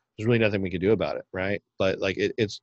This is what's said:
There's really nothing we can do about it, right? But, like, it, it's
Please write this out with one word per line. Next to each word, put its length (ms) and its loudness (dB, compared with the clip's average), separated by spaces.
There's 100 -6
really 120 4
nothing 220 2
we 80 -4
can 120 -6
do 100 4
about 240 0
it, 160 -10
right? 300 -4
But, 220 0
like, 180 -2
it, 200 0
it's 260 -2